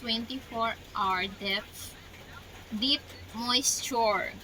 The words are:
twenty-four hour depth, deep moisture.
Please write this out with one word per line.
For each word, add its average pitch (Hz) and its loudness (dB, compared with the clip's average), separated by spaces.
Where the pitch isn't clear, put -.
twenty-four 226 0
hour 185 4
depth, - -4
deep 269 4
moisture. 233 4